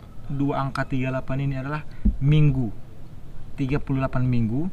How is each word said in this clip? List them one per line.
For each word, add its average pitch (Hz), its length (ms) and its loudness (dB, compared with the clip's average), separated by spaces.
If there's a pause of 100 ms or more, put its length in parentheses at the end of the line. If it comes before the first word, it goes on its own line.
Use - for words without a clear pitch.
(300)
dua 139 360 0
angka 135 200 -4
tiga 131 240 0
delapan 135 400 -2
ini 139 80 -2
adalah 143 240 -4 (400)
minggu. 139 480 6 (880)
Tiga 131 240 0
puluh 135 240 0
delapan 131 200 0
minggu 123 480 2